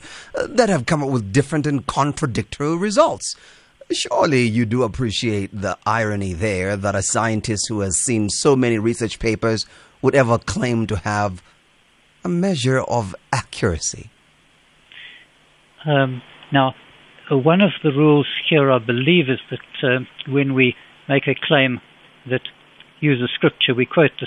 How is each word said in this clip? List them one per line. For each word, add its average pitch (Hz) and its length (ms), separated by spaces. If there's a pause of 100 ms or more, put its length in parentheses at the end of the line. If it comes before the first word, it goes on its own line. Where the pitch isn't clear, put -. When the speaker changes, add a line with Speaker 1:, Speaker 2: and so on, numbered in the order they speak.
(340)
Speaker 1:
uh, - 140
that 226 220
have 143 160
come 151 160
up 135 80
with 113 200
different 139 360
and 143 200
contradictory 143 880
results. 208 600 (580)
Surely - 500
you 117 220
do 117 180
appreciate 107 720
the 98 320
irony 104 480
there 95 420
that 101 200
a 98 80
scientist 110 640
who 107 120
has 95 180
seen 107 320
so 143 260
many 120 220
research 113 400
papers 113 480 (340)
would 131 140
ever 117 240
claim 120 480
to 104 100
have 104 460 (800)
a 180 60
measure 160 500
of 113 340 (160)
accuracy. - 800 (1800)
Speaker 2:
Um, 135 380 (280)
now, 135 240 (560)
uh, 143 60
one 160 240
of 196 100 (120)
the 156 80
rules 147 360 (220)
here, 139 240
I 127 60
believe, 127 500
is 127 100 (120)
that, - 100 (220)
uh, 127 220 (260)
when 139 220
we 131 240 (320)
make 139 180
a 139 80
claim 131 460 (480)
that 127 140 (580)
uses 127 340
scripture, - 400
we 123 120
quote 156 240 (100)
the 127 60